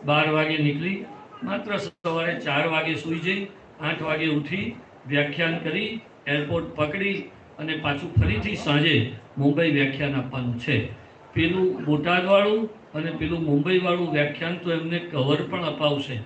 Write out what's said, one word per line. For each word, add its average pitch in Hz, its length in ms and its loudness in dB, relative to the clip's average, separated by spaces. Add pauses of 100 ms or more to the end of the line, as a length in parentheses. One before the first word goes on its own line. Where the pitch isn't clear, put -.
બાર 151 240 2
વાગે 156 300 2
નીકળી, 151 460 0 (380)
માત્ર 202 340 -4
સવારે 165 640 -4
ચાર 151 280 0
વાગે 160 260 0
સૂઈ 165 240 -4
જઈ, 196 280 -2 (340)
આઠ 156 220 -2
વાગે 156 240 0
ઉઠી, 156 500 -2 (300)
વ્યાખ્યાન 147 520 0
કરી, 208 420 -4 (260)
એરપોર્ટ 147 400 0
પકડી 165 480 -2 (440)
અને 156 180 -4
પાછું 151 380 -2
ફરીથી 107 420 2
સાંજે 147 560 2 (260)
મુંબઈ 143 320 4
વ્યાખ્યાન 139 440 0
આપવાનું 123 460 -4
છે. 107 280 0 (440)
પેલું 180 520 2
બોટાદવાળું 190 1080 2
અને 156 180 -4
પેલું 156 340 -2
મુંબઈવાળું 175 680 2
વ્યાખ્યાન 147 440 0
તો 175 160 -4
એમને 165 260 -2
કવર 147 380 0
પણ 175 280 -4
અપાવશે. 143 600 0